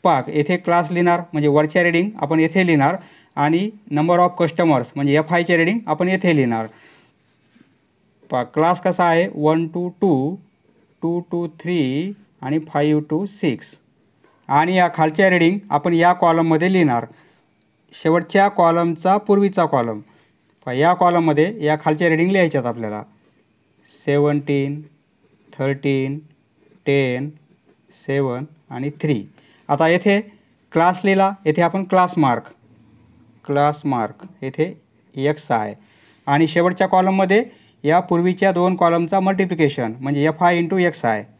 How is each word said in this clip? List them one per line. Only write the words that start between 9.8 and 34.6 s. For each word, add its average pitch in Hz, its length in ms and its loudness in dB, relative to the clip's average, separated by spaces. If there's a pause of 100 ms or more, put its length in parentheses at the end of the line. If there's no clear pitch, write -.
टू, 160 360 0 (680)
टू 170 180 -4 (120)
to 175 140 -4 (140)
थ्री 165 520 -4 (300)
आणि 135 160 -4 (100)
फाईव्ह 151 340 0 (100)
to 165 160 -4
सिक्स. - 460 -6 (760)
आणि 160 280 0
या 180 180 4
खालच्या 160 360 2
रीडिंग 180 280 2 (120)
आपण 170 240 0
या 170 180 4
कॉलममध्ये 165 600 2
लिहिणार, 139 320 0 (920)
शेवटच्या 170 540 0
कॉलमचा 170 680 0
पूर्वीचा 202 500 2
कॉलम. 117 340 -2 (680)
पहा, 127 60 -8
या 147 220 2
कॉलममध्ये 170 580 2 (120)
या 151 160 2
खालच्या 160 280 0
रीडिंग 165 220 2
लिहायच्यात 156 360 0
आपल्याला, 110 360 -6 (840)
सेव्हन्टीन, 143 960 -2 (680)
थर्टीन, 135 680 -4 (680)
टेन, 135 420 0 (680)
सेवन 139 500 -4 (260)
आणि 131 200 -8 (100)
थ्री. 143 220 -2 (460)
आता 147 200 2
येथे 180 320 2 (520)
क्लास 175 320 2
लिहिला, 196 280 2 (140)
येथे 156 160 2
आपण 180 220 0
क्लास 180 340 2
मार्क, 127 340 0 (920)
क्लास 147 420 0
मार्क 120 380 -6 (180)
येथे 156 300 -4 (420)